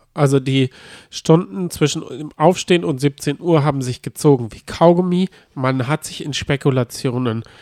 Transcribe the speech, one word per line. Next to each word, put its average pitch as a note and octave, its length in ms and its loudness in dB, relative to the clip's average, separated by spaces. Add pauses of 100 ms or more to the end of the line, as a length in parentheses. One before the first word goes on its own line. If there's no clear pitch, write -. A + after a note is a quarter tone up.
(140)
also C#3 260 2
die C3 300 0 (400)
Stunden F3+ 600 0
zwischen D#3+ 380 -4
dem C#3+ 300 -12
Aufstehen F3 460 2
und C#3+ 160 -4
siebzehn C#3+ 380 -2
Uhr D#3+ 260 2
haben C#3 180 0
sich B2 180 -6
gezogen B2 520 2
wie - 80 -20
Kaugummi. F3+ 680 0 (260)
Man C3 340 -2
hat D#3 160 -4
sich - 200 -12
in D3 80 -6
Spekulationen B2+ 1080 -2 (200)